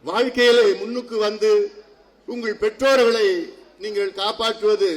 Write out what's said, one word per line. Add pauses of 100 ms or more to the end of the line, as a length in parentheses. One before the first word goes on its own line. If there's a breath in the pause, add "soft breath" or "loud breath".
வாழ்க்கையிலே (160)
முன்னுக்கு (120)
வந்து, (840)
உங்கள்
பெற்றோர்களை (580)
நீங்கள்
காப்பாற்றுவது